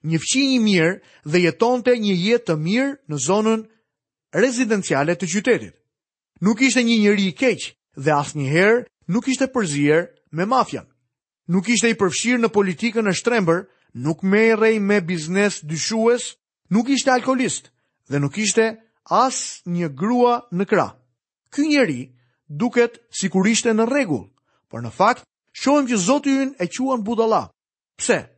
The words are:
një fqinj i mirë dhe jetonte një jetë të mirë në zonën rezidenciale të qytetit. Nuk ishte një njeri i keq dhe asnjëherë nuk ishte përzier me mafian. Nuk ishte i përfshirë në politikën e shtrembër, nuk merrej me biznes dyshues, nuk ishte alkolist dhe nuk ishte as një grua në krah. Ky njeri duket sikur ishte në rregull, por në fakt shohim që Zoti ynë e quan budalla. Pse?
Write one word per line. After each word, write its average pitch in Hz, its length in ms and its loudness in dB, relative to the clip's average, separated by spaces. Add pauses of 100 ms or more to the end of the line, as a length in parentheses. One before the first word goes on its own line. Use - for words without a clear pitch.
një 160 160 -2
fqinj 269 360 0
i 247 60 2
mirë 190 400 2 (240)
dhe 151 220 0
jetonte 233 520 2
një 208 160 0
jetë 220 320 0
të 165 100 0
mirë 233 400 -2 (120)
në 151 80 -6 (100)
zonën 220 400 0 (640)
rezidenciale 202 840 0
të 180 120 -6
qytetit. 165 480 -2 (640)
Nuk 208 220 0
ishte 254 200 2
një 233 200 2
njeri 202 260 2
i 170 60 -6
keq 233 400 -2 (220)
dhe 143 180 0
asnjëherë 156 680 0 (240)
nuk 220 200 -2
ishte 262 220 -2
përzier 151 580 0 (220)
me 170 160 -4
mafian. 226 400 -2 (640)
Nuk 180 180 0
ishte 226 220 2
i 220 80 -2
përfshirë 226 460 0
në 220 100 0
politikën 208 560 0
e 175 40 0
shtrembër, 196 500 0 (300)
nuk 139 280 -4
merrej 220 560 2
me 202 240 2
biznes 180 640 -2
dyshues, 226 680 -2 (340)
nuk 220 180 2
ishte 277 220 0
alkolist 254 600 -2 (360)
dhe 143 140 -2
nuk 143 160 -4
ishte 220 400 0 (260)
as - 640 -2
një 175 240 -4
grua 240 640 0
në 185 180 -2
krah. 185 240 0 (560)
Ky 294 160 -2
njeri 220 360 0 (440)
duket 233 540 -2 (100)
sikur 190 400 -2
ishte 226 240 0
në 226 160 2
rregull, 208 400 -2 (400)
por 117 120 -12
në 117 120 -10
fakt 214 320 0 (260)
shohim 277 380 2
që 233 80 2
Zoti 269 460 2
ynë 269 180 -8
e 175 80 -4
quan 254 320 -4
budalla. 214 460 0 (500)
Pse? 165 400 -2